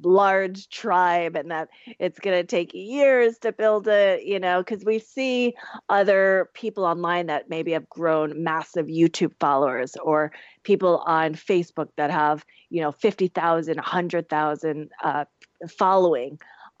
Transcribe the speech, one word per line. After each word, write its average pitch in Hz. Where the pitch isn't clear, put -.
large 190
tribe 175
and 156
that 160
it's 180
gonna 180
take 175
years 240
to 220
build 214
it, 196
you 190
know, 180
'cause 202
we 220
see 247
other 190
people 202
online 170
that 151
maybe 165
have 160
grown 160
massive 160
YouTube 165
followers 135
or 151
people 190
on 160
Facebook 170
that 147
have, 151
you 170
know, 151
fifty 196
thousand, 165
a -
hundred 175
thousand, 151
uh, 147
following 170